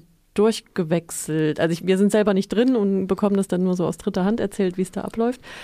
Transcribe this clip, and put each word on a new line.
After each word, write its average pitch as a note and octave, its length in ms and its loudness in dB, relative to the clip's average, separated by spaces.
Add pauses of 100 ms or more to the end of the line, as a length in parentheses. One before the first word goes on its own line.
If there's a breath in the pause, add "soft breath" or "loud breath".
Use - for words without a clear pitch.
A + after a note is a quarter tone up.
(360)
durchgewechselt. D#3+ 1200 0
Also E3 140 2
ich, E3+ 140 -6
wir F#3 100 4
sind G3+ 140 4
selber G#3 240 4
nicht F#3+ 140 0
drin B3 260 2
und G3 320 0
bekommen G3 280 0
das G3 120 0
dann F3+ 160 0
nur F#3 120 0
so F3+ 120 -2
aus E3 100 -4
dritter F#3+ 280 -2
Hand A3 140 0
erzählt, F#3+ 380 -2
wie F#3+ 60 0
es - 80 -10
da G3 100 -8
abläuft. A#3 400 -4 (220 loud breath)